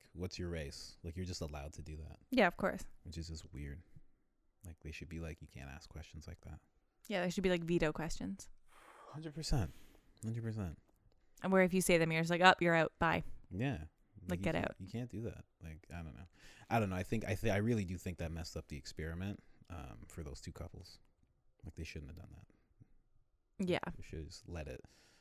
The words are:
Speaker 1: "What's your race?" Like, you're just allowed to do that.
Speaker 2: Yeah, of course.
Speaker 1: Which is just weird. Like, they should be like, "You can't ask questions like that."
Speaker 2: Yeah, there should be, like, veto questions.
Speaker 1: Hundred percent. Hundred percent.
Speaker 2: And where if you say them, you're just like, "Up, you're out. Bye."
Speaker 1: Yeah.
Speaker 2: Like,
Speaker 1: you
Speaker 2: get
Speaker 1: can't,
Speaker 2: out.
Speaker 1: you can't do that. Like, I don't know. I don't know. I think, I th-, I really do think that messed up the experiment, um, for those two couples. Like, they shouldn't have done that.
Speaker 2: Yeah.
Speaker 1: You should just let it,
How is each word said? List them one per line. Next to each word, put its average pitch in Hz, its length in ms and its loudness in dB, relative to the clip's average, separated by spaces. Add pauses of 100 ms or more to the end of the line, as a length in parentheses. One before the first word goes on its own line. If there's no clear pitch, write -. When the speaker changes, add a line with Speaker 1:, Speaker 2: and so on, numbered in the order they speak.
(140)
Speaker 1:
"What's 87 240 -6
your 87 120 -2
race?" 80 540 -6
Like, 80 120 -8
you're 90 100 -2
just 87 160 -4
allowed 73 320 -6
to - 80 -12
do 78 160 -10
that. 76 200 -12 (120)
Speaker 2:
Yeah, 247 180 6
of 175 100 -2
course. - 260 -2 (200)
Speaker 1:
Which 85 140 -10
is 80 100 -4
just 80 260 -10
weird. 71 280 -10 (840)
Like, 78 160 -14
they 76 100 -10
should 76 180 -10
be 82 100 -8
like, 80 220 -8
"You 73 60 -14
can't 67 260 -14
ask - 160 -16
questions - 380 -12
like - 140 -12
that." 78 180 -12 (480)
Speaker 2:
Yeah, 196 140 2
there 180 100 2
should 190 120 0
be, 185 60 6
like, 175 140 4
veto 165 280 6
questions. 160 580 -4 (640)
Speaker 1:
Hundred 156 220 -8
percent. 143 380 2 (520)
Hundred 113 200 -2
percent. 107 340 -4 (640)
Speaker 2:
And 185 100 0
where 190 120 10
if 180 100 6
you 185 80 6
say 180 160 8
them, 165 140 6
you're 160 100 4
just 165 100 2
like, 170 100 4
"Up, 185 200 12
you're 170 140 6
out. 160 240 4
Bye." 165 240 4 (280)
Speaker 1:
Yeah. 107 280 0 (500)
Speaker 2:
Like, 175 100 0
Speaker 1:
you - 40 -2
Speaker 2:
get 160 100 2
Speaker 1:
can't, - 120 0
Speaker 2:
out. - 140 -4
Speaker 1:
you 95 80 -10
can't 120 220 -6
do 101 140 -6
that. 92 200 -8 (200)
Like, 80 280 -12
I 85 60 -8
don't 80 180 -10
know. 78 120 -16 (420)
I 120 100 4
don't 101 120 4
know. 90 40 0
I 92 80 0
think, 113 240 -2
I 101 80 2
th-, 107 180 2
I 98 40 4
really 110 280 4
do 90 120 -4
think 87 220 -6
that 80 120 -4
messed 80 240 -8
up 80 140 -8
the 76 80 -8
experiment, 82 680 -6 (260)
um, 69 280 -10 (100)
for 85 160 -10
those 65 160 -10
two - 140 -12
couples. - 460 -12 (640)
Like, 80 100 -12
they 82 80 -8
shouldn't 73 280 -10
have 80 60 -14
done 69 140 -14
that. - 1400 -10
Speaker 2:
Yeah. 170 100 4 (180)
Speaker 1:
You - 60 -10
should 78 260 -8
just - 180 -16
let 80 220 -6
it, 64 100 -8 (420)